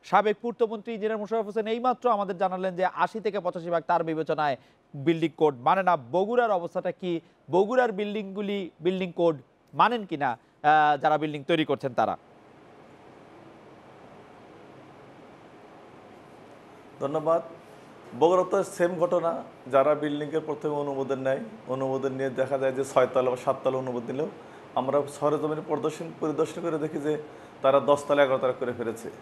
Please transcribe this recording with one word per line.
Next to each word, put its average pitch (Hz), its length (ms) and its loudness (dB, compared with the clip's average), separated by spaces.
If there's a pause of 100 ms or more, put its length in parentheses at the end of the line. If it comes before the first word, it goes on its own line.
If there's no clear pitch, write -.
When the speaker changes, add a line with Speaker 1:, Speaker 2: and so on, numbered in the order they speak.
Speaker 1:
সাবেক 208 380 2
পূর্তমন্ত্রী 226 520 -4
ইঞ্জিনিয়ার 214 260 -4
মোশাররফ 214 260 -2
হোসেন 208 220 -4
এইমাত্র 240 420 0
আমাদের 202 280 0
জানালেন 185 380 -2
যে 180 100 0
আশি 175 340 0
থেকে 202 200 -2
পঁচাশি 175 300 -6
ভাগ 165 180 0
তার 170 160 2
বিবেচনায় 156 540 -2 (360)
বিল্ডিং 160 440 2
কোড 151 220 4
মানে 170 240 4
না। 180 140 4 (140)
বগুড়ার 220 400 2
অবস্থাটা 175 400 -2
কি? 170 300 -4 (300)
বগুড়ার 220 400 4
বিল্ডিংগুলি, 202 760 -4 (100)
বিল্ডিং 185 320 -2
কোড 165 260 2 (360)
মানেন 208 320 2
কিনা, 143 240 -2
আহ, 151 720 2
যারা 151 160 4
বিল্ডিং 147 260 -4
তৈরি 156 220 2
করছেন 135 280 -2
তারা? 104 240 0 (4000)
Speaker 2:
ধন্যবাদ। 156 420 0 (760)
বগুড়াতে 185 440 4
সেম 180 320 -2
ঘটনা, 170 480 0 (280)
যারা 139 240 6
বিল্ডিংয়ের 147 460 -4
প্রথমে 151 340 -4
অনুমোদন 135 440 -2
নেয়, 131 200 0 (280)
অনুমোদন 131 440 -2
নিয়ে 135 180 -4
দেখা 131 280 -2
যায় 135 140 0
যে 131 140 -2
ছয়তলা 127 440 4
বা 123 80 -2
সাততলা 131 400 -2
অনুমোদন 123 300 -6
নিলেও 143 220 -4 (460)
আমরা 131 260 0 (180)
সরেজমিনে 151 480 -2
প্রদর্শন, 151 520 -4
পরিদর্শন 160 420 -2
করে 160 160 -2
দেখি 151 220 -4
যে 147 180 -2 (440)
তারা 135 180 6
দশতলা, 143 440 4
এগারোতলা 131 300 2
করে 120 200 -4
ফেলেছে। 113 360 -6 (120)